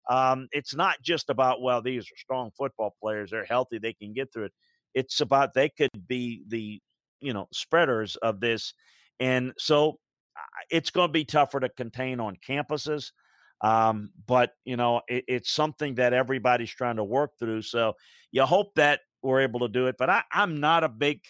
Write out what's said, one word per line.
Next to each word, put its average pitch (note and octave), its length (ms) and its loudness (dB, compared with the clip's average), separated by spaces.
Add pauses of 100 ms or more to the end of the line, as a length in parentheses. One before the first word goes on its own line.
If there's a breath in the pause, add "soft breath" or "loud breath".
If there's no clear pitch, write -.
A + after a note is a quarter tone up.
Um, C3 420 2
it's C#3+ 220 -6
not E3 280 0
just D#3+ 280 -2
about, B2+ 320 2
well, B2 200 0
these B2 220 -4
are - 140 -20
strong B2+ 400 -6
football A2+ 440 -4
players, G#2+ 300 -4
they're G#2+ 140 -4
healthy, A#2+ 320 -2
they A2 160 -6
can G#2 200 -16
get C3 180 -6
through A2 140 -8
it. G2 80 -10 (400)
It's - 260 -2
about C#3 340 2
they C#3+ 160 4
could B2+ 380 -2
be B2 400 -6
the, G#2+ 340 -8 (380)
you C3+ 140 -6
know, G2 200 -6
spreaders B2+ 640 0
of G#2+ 220 0
this. A#2 340 -2 (460 soft breath)
And B2+ 380 0
so, D3+ 420 2 (380)
uh, - 40 -16 (300)
it's D#3+ 180 0
gonna F3 220 0
be D#3 140 0
tougher C#3+ 340 2
to B2+ 100 -2
contain B2+ 500 -8
on G#2 160 -6 (120)
campuses. D3 640 -4 (500 soft breath)
Um, A2 480 2 (180)
but, B2 240 2 (140)
you B2+ 100 -6
know, A#2+ 320 2
it, B2 200 -4
it's B2 220 -4
something D3+ 460 -4
that A#2+ 160 4
everybody's B2 600 2
trying A#2+ 260 -4
to G#2+ 60 -2
work C3 360 0
through. A2+ 220 -4
So A2+ 320 0 (380 soft breath)
you C3 120 4
hope F#3 320 2
that D3 260 4 (200)
we're C3 200 2
able B2 200 0
to A#2+ 80 0
do B2+ 180 0
it. B2+ 100 -4
But C3 120 0
I, G#3 140 2 (100)
I'm E3+ 260 0
not D#3+ 240 2
a D#3 60 0
big C#3+ 400 -2